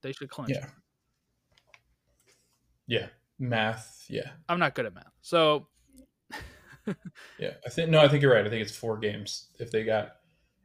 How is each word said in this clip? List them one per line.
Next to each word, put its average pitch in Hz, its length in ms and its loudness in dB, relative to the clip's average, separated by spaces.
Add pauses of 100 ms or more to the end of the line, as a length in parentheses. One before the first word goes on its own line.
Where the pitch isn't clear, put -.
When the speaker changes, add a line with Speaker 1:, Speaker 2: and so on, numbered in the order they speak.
Speaker 1:
They 135 120 -10
should 139 160 -14
clinch. 139 220 -8
Speaker 2:
Yeah. - 160 -6 (2250)
Yeah. 110 200 -2 (300)
Math, 113 720 -4
yeah. - 220 -8 (180)
Speaker 1:
I'm 175 120 -2
not 156 160 0
good 123 100 -4
at 101 80 -10
math. 90 260 -20
So 151 480 2 (640)
<laughs> - 560 -16 (520)
Speaker 2:
Yeah, - 120 -6 (140)
I 123 40 -8
think, 165 200 -4
no, 156 100 6
I 147 80 10
think 143 140 4
you're 135 120 6
right. 104 120 4
I 104 40 -4
think 110 120 -4
it's 104 140 -8
four 110 220 -6
games. 104 500 -8 (120)
If 120 120 -10
they 110 120 0
got, 110 320 0 (500)